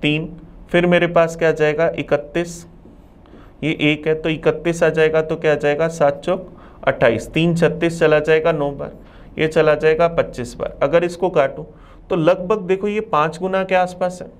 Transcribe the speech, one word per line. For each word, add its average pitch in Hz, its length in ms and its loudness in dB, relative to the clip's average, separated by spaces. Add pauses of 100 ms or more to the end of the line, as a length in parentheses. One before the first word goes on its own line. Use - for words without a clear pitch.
तीन, 151 260 0 (420)
फिर 175 160 2
मेरे 175 220 4
पास 165 260 2
क्या 160 140 2
आ - 40 2
जाएगा, 156 440 0
इकतीस, 147 680 -4 (960)
ये 151 80 -2 (120)
एक 151 240 0
है 156 80 2
तो 160 140 -4
इकतीस 165 540 -2
आ 160 60 4
जाएगा, 160 320 2
तो 160 140 -4
क्या 160 160 0
आ 151 40 4
जाएगा, 147 340 0
सात 143 360 0
चौक 180 220 -4 (360)
अट्ठाईस, 120 460 0
तीन 165 260 2
छत्तीस 170 440 0
चला 151 220 4
जाएगा 160 300 2
नौ 147 200 -2
बार, 143 200 -12 (460)
ये 156 100 0
चला 156 280 4
जाएगा 160 340 2
पच्चीस 139 460 -4
बार। - 280 -8
अगर 170 200 2
इसको 175 280 -2
काटूँ 151 340 -2 (440)
तो 190 60 0
लगभग 185 480 2
देखो 190 240 -2
ये 208 160 -2
पाँच 160 360 0
गुना 190 240 -2
के 185 120 -2
आसपास 180 460 -2
है। - 80 -14 (100)